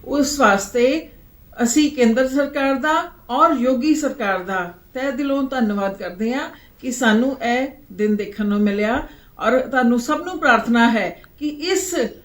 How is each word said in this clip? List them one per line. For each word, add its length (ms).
ਉਸ 340
ਵਾਸਤੇ 680
ਅਸੀਂ 280
ਕੇਂਦਰ 380
ਸਰਕਾਰ 460
ਦਾ 200
ਔਰ 280
ਯੋਗੀ 360
ਸਰਕਾਰ 440
ਦਾ 340
ਤਹਿ 180
ਦਿਲੋਂ 300
ਧੰਨਵਾਦ 540
ਕਰਦੇ 380
ਹਾਂ 140
ਕਿ 120
ਸਾਨੂੰ 500
ਇਹ 240
ਦਿਨ 240
ਦੇਖਣ 300
ਨੂੰ 140
ਮਿਲਿਆ, 420
ਔਰ 220
ਤੁਹਾਨੂੰ 400
ਸਭ 240
ਨੂੰ 140
ਪ੍ਰਾਰਥਨਾ 520
ਹੈ 180
ਕਿ 100
ਇਸ 460